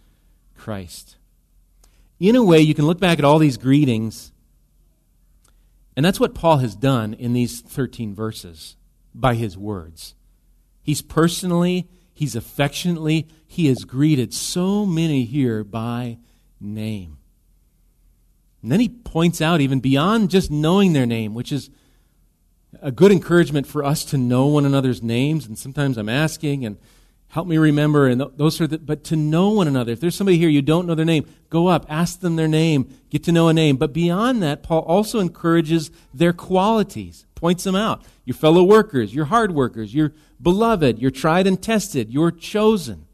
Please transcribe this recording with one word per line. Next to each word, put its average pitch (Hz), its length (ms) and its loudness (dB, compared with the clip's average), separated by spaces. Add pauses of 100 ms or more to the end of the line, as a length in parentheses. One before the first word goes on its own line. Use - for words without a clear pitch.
(540)
Christ. - 600 -14 (1040)
In 202 160 4
a 254 80 4
way, 170 160 6
you 156 140 4
can 147 120 0
look 170 140 0
back 175 200 2
at 143 60 2
all 151 140 6
these 143 180 2
greetings 123 760 0 (1600)
and 139 80 2
that's 190 140 2
what 240 160 0
Paul 160 240 2
has 113 160 -2
done 113 400 -2
in 120 180 -6
these 120 260 -2
thirteen 117 540 -8
verses 98 640 -12 (380)
by 120 180 0
his 113 240 -6
words. 92 560 -12 (680)
He's 147 180 -4
personally, 175 880 -2 (240)
he's 131 220 -6
affectionately, 156 920 -4 (200)
he - 180 -4
has 131 180 0
greeted 131 480 0
so 196 540 -2
many 160 400 0
here 117 380 -2
by 117 560 -8 (420)
name. 104 560 -10 (1400)
And 110 100 -6
then 175 80 2
he 240 100 0
points 170 520 -2
out 160 180 0
even 135 200 0
beyond 160 500 0
just 185 220 0
knowing 170 420 2
their 131 140 2
name, 113 260 -4
which 120 180 -10
is 139 200 -8 (1080)
a 143 120 -8
good 180 200 6
encouragement 165 540 2
for 147 180 -6
us 143 220 -2
to 147 140 -4
know 123 260 2
one 147 200 2
another's 135 360 0
names, 123 460 -2
and 107 100 -14
sometimes 139 400 -4
I'm 107 120 -6
asking, 143 540 -4
and 107 140 -8 (520)
help 143 180 -6
me 160 100 0
remember, 147 500 4
and 123 140 0
th-, 139 160 -8
those 156 240 0
are 160 60 -2
the, 147 100 -6
but 151 280 -8
to 170 100 -4
know 160 340 2
one 208 180 2
another. 127 240 0
If 113 80 -6
there's 170 160 -2
somebody 196 220 2
here 170 120 2
you 143 120 4
don't 156 260 0
know 170 80 -2
their 160 100 0
name, 160 220 0 (220)
go 170 180 2
up, 170 220 2
ask 170 320 -4
them 170 140 -2
their 160 120 0
name, 156 460 0 (160)
get 147 160 -4
to 180 60 0
know 165 180 4
a 160 40 4
name. 156 220 4
But 143 180 -2
beyond 190 500 0
that, 147 200 -4
Paul 160 180 0
also 208 380 0
encourages 165 720 0 (220)
their 170 200 2
qualities, 185 920 -2 (100)
points 175 300 -2
them 190 100 -2
out. 202 300 -4 (180)
Your 123 120 -8
fellow 165 280 4
workers, 175 500 4
your 147 120 -4
hard 214 260 0
workers, 113 420 -4
your 151 200 0 (280)
beloved, 175 580 2
your 131 120 0
tried 170 360 0
and 190 140 0
tested, 151 480 -4
your 156 220 0
chosen. 170 840 -2